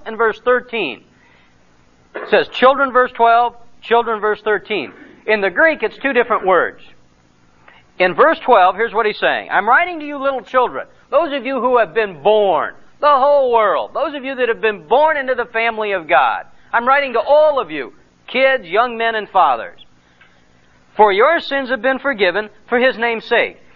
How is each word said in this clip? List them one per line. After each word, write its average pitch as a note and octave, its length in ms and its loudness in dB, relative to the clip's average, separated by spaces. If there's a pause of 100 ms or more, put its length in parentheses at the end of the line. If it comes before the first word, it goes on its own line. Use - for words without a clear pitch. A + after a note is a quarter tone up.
and A3 120 -10
verse G#3+ 240 -2
thirteen. A#3 640 -4 (1080)
It - 160 -14
says F3 200 2
children, C4+ 420 2
verse B3+ 220 0
twelve, A#3 420 2 (260)
children, A3+ 380 0
verse G#3 220 -2
thirteen. F#3+ 520 -4 (320)
In - 140 0
the G3 100 0
Greek, C#4+ 320 0
it's - 160 -6
two C#4+ 140 -4
different A3+ 340 0
words. D#3+ 380 2 (1160)
In F3+ 180 0
verse C#4 240 4
twelve, F#3 360 4
here's G#3+ 180 -4
what A3 120 -2
he's G#3 120 -4
saying. C3 320 -2
"I'm F#3+ 180 0
writing E4 340 0
to D4+ 40 -12
you D4 120 -10
little C4+ 240 -4
children, G3+ 460 -2 (220)
those D4 220 0
of C4+ 140 -6
you C4+ 160 -4
who B3+ 160 0
have G3+ 160 0
been G3 280 -4
born, F3+ 540 0 (240)
the C#4 80 0
whole C#4 460 2
world, E3+ 400 0
those C#4+ 200 -4
of C4+ 120 -10
you C4+ 100 -8
that B3 140 -2
have G#3+ 100 -4
been G3 280 -4
born D4+ 280 2
into C4 200 -4
the A#3+ 100 -6
family A3+ 480 -4
of F3 120 -6
God. C3 400 0 (280)
I'm A#3 120 0
writing C4+ 280 0
to A3+ 80 0
all D4 380 4
of F3 120 -6
you, C3+ 220 -8 (340)
kids, C4 400 0
young A3+ 300 0
men, A3+ 180 -2
and G#3 140 -6
fathers. B2 500 0 (1200)
For G#3 160 6
your C#4+ 260 2
sins C4+ 300 -6
have B3 120 -4
been C4 180 -2
forgiven G#3 500 -2 (180)
for A#3+ 100 -2
His A#3+ 200 2
name's A3+ 260 -4
sake." E3 380 -2 (140)